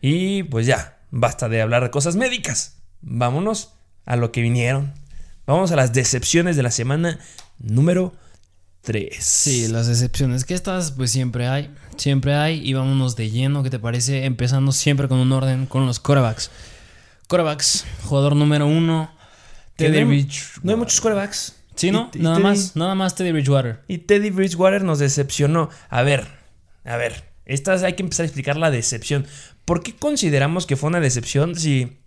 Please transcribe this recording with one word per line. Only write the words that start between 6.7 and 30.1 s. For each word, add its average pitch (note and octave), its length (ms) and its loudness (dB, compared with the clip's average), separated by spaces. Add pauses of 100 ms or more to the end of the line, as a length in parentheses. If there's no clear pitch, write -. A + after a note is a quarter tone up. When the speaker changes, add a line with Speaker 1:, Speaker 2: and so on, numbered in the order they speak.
Speaker 1:
semana D3 480 -2 (400)
número C#3 560 2 (640)
tres. - 440 -6
Speaker 2:
Sí, B2 440 0
las A#2 180 0
decepciones. B2+ 580 0
Que F3+ 100 -4
estas, F3+ 380 -4
pues, C3 180 -4
siempre B2 360 -2
hay. C#3+ 240 -2 (260)
Siempre C#3 380 0
hay. D3+ 340 0
Y C3 60 0
vámonos C3 420 0
de A2 140 -4
lleno, C3+ 320 0
¿qué C3 80 -2
te B2 80 -6
parece? B2 460 -2
Empezando C3+ 480 0
siempre C#3 360 2
con B2+ 100 2
un B2+ 140 4
orden, C3 340 0
con C3 200 0
los A#2+ 140 -2
quarterbacks. C3 500 2 (800)
Quarterbacks, D#3 560 0 (200)
jugador C#3+ 320 2
número D3 300 4
uno, D#3+ 440 2 (640)
Speaker 1:
Que D#3+ 100 2
Speaker 2:
Teddy D#3 180 4
Speaker 1:
no C#3 60 4
hay, C#3 120 4
Speaker 2:
Bridgewater. - 420 -8
Speaker 1:
no F3+ 80 0
hay A3 60 2
muchos A#3 220 0
quarterbacks. G3+ 560 -2 (200)
Speaker 2:
Sí, F3+ 140 2
¿no? A3+ 240 0
Speaker 1:
Y, - 40 -8
y E3 40 0
Speaker 2:
Nada E3 140 4
Speaker 1:
Teddy G3 80 6
Speaker 2:
más, G3 320 2
nada F3+ 180 0
más F#3+ 200 0
Teddy F3+ 180 0
Bridgewater. C3+ 560 2
Speaker 1:
Y E3+ 100 -6
Teddy G#3 320 2
Bridgewater F#3+ 540 2
nos D#3+ 140 2
decepcionó. C#3+ 720 0 (180)
A A#2+ 140 0
ver, C3+ 240 2 (580)
a A#2+ 120 -6
ver, A#2+ 280 -6 (220)
estas F3+ 360 -2
hay F#3 120 -2
que F#3 80 -6
empezar E3+ 220 -2
a - 20 -2
explicar C#3+ 300 -4
la D#3+ 140 0
decepción. C3+ 560 -2 (380)
¿Por E3+ 180 0
qué - 140 -14
consideramos E3 680 0